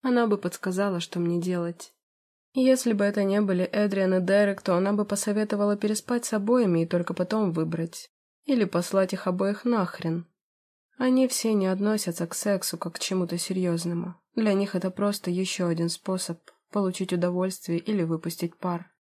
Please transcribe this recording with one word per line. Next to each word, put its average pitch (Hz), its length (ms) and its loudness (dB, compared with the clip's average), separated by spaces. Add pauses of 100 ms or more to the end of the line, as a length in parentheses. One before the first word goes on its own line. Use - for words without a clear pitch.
Она 247 240 4
бы 208 120 8
подсказала, 185 600 0
что 170 220 -4
мне 170 200 2
делать. 170 540 -2 (580)
Если 254 420 4
бы 202 100 2
это 202 180 2
не 196 180 2
были 185 240 2
Эдриан 196 500 2
и 185 60 4
Дерек, 196 400 2
то 180 160 2
она 196 160 2
бы 208 120 0
посоветовала 208 720 0
переспать 214 480 -2
с - 80 -6
обоими 202 500 2
и 165 40 0
только 175 280 -2
потом 185 380 0
выбрать. 165 580 -4 (340)
Или 240 200 2
послать 190 500 0
их - 120 -6
обоих 190 380 -2
нахрен. 175 640 -2 (720)
Они 254 280 4
все 226 280 -2
не 190 120 2
относятся 190 600 -2
к - 80 -12
сексу 190 440 -2
как 170 160 -8
к - 40 -14
чему-то 175 400 -2
серьёзному. 175 840 -4 (140)
Для 214 180 2
них 196 220 0
это 185 160 -2
просто 202 400 -2
ещё 185 380 -2
один 170 200 0
способ 180 500 -6 (320)
получить 185 420 -2
удовольствие 180 680 -2
или 202 240 -2
выпустить 165 540 -4
пар. 175 360 -6 (100)